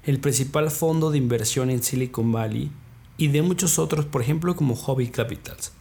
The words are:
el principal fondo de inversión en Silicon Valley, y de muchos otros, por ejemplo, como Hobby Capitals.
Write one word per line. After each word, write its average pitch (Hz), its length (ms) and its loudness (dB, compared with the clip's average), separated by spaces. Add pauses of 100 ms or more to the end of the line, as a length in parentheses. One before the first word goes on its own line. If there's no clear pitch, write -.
el 139 160 0
principal 143 520 0
fondo 160 400 2
de 147 80 2
inversión 120 500 0
en 123 140 0
Silicon 127 500 -2
Valley, 113 380 -2 (480)
y 156 100 2
de 147 140 4
muchos 175 360 2
otros, 156 280 0
por 139 160 -2
ejemplo, 165 340 0
como 131 180 2
Hobby 127 340 -2
Capitals. - 720 -6